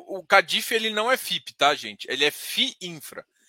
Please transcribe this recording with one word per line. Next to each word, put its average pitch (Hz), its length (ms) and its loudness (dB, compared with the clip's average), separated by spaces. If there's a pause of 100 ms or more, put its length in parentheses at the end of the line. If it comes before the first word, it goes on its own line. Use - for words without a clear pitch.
o 190 160 -8
Cadif, 196 480 4
ele 220 200 0
não 214 200 0
é 254 60 4
fip, - 380 -6
tá, 143 180 4
gente? 110 380 -8
Ele 135 120 0
é 147 60 4
fi - 500 -4
infra. - 480 -14 (220)